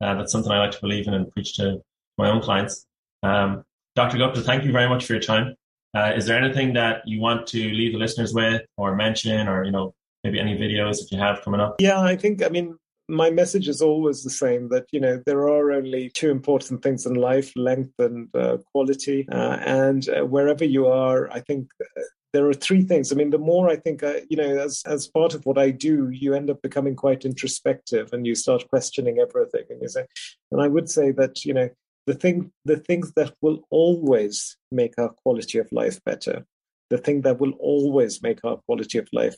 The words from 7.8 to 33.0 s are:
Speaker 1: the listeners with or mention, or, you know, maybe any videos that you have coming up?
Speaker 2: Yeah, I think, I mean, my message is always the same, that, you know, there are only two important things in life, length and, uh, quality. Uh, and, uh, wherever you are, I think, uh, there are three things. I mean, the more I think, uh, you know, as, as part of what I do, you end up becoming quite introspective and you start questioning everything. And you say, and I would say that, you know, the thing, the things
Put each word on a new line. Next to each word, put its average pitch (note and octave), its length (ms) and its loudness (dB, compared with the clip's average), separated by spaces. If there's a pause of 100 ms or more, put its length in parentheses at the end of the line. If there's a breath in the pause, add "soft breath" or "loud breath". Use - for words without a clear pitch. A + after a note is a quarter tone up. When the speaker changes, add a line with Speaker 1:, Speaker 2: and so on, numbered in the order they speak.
Speaker 1:
the G#2+ 60 -4
listeners A2+ 340 -2
with A2+ 300 0 (120)
or G2 200 -2
mention, G#2+ 520 0
or, F#2+ 160 0
you G2 80 -2
know, F#2+ 220 -2 (320)
maybe G2+ 160 -2
any G#2 160 -2
videos G#2 400 -2
that - 140 -10
you G2 80 -4
have G2+ 220 0
coming G2+ 200 -2
up? G#2 180 -2
Speaker 2:
Yeah, F#3+ 220 4
I F#3 160 2
think, G#3 260 -2
I E3+ 60 2
mean, E3+ 260 -4 (320)
my D#3+ 220 2
message F3+ 400 2
is C#3+ 120 -4
always D3+ 420 2
the C3 60 -8
same, B2 400 -2
that, B2+ 220 0
you D3 80 -4
know, B2+ 260 0
there C#3+ 220 2
are D3 240 4
only C3 380 -2
two D#3 220 0
important C3+ 500 0
things C3+ 240 -2
in B2 80 -2
life, B2+ 420 0
length B2+ 420 -2
and, A#2 380 -2
uh, B2 220 0 (160)
quality. C#3 580 0
Uh, B2 300 0
and, C3+ 480 2
uh, C#3+ 140 0
wherever C#3+ 420 2
you C3+ 220 2
are, C3 440 2
I A#2+ 80 -8
think, C3 300 -6 (100)
uh, - 220 -10 (320)
there C#3+ 160 4
are C#3+ 60 4
three F#3+ 260 4
things. E3 300 2
I C#3 40 0
mean, D3 140 2
the D3+ 80 2
more F3 320 2
I D#3 60 2
think, D3 260 -6
uh, D3 260 -2
you D3+ 80 -4
know, C#3+ 220 0
as, C#3 300 -4
as D3 200 -4
part D#3+ 280 2
of - 100 -14
what C3+ 140 2
I C3+ 100 6
do, C#3 400 0
you C3+ 240 -2
end C#3+ 160 -2
up - 140 -4
becoming C#3 320 -2
quite C3+ 300 0
introspective C3 840 -4
and A#2+ 140 -4
you A#2 80 0
start B2 360 0
questioning B2 500 0
everything. A#2+ 500 0
And B2 100 -16
you B2+ 80 -8
say, B2+ 200 -8 (440 loud breath)
and C#3+ 80 0
I C#3+ 80 2
would C#3+ 220 0
say C#3 220 2
that, C3 340 -2
you C#3+ 80 -2
know, B2+ 160 0 (380)
the C#3 80 -2
thing, F3+ 360 0 (140)
the D3 120 2
things F3 380 -4